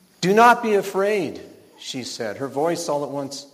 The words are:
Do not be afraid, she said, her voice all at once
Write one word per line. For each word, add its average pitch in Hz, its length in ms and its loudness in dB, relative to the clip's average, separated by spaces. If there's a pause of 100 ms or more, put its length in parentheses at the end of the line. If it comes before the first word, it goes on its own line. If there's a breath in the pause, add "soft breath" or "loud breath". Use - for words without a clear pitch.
(220)
Do 180 120 2
not 233 300 8
be 220 100 0
afraid, 196 680 0 (360)
she - 260 -12
said, 107 340 -8
her 135 100 -6
voice 160 420 -2
all 147 140 -2
at 143 60 -6
once 139 440 -10